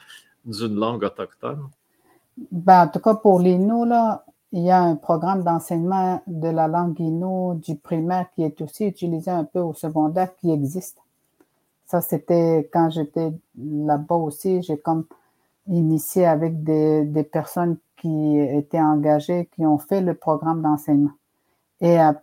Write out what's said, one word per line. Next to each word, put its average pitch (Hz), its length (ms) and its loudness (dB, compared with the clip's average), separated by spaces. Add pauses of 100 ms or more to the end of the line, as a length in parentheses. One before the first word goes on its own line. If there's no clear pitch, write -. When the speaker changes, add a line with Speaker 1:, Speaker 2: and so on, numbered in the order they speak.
(440)
Speaker 1:
d'une 110 320 -6
langue 110 280 -2
autochtone ? 127 680 -10 (840)
Speaker 2:
Ben, 180 320 6
en 170 60 4
tout 175 100 -6
cas, 220 160 2
pour 196 240 4
l'Innu, 196 480 2
là, 226 380 0 (260)
il 170 120 -4
y 180 80 2
a 185 100 6
un 170 140 4
programme 170 480 -2
d'enseignement 180 840 -2
de 165 220 -4
la 160 180 0
langue 170 320 -2
Innu 180 560 -2
du 156 220 -8
primaire 175 480 -2 (100)
qui 165 80 -2
est - 180 -4
aussi 185 240 -6
utilisé 170 460 -4
un 165 140 -2
peu - 140 -6
au 165 140 -4
secondaire 156 600 -2
qui 170 160 -2
existe. 151 460 -4 (880)
Ça, 175 160 0
c'était 165 720 2
quand 165 160 2
j'étais 160 420 -4 (260)
là-bas 151 580 -2
aussi, 170 460 -2
j'ai 160 160 -4
comme 160 280 -2 (600)
initié 170 580 2
avec 160 380 0
des, 156 420 2
des 151 180 -2
personnes 170 540 -4 (200)
qui 151 420 0
étaient 147 400 -2
engagées, 151 720 0
qui 160 120 -2
ont 151 120 4
fait 196 220 -2
le 180 140 0
programme 160 480 -2
d'enseignement. 147 500 0 (720)
Et 170 160 4
a-, 156 260 4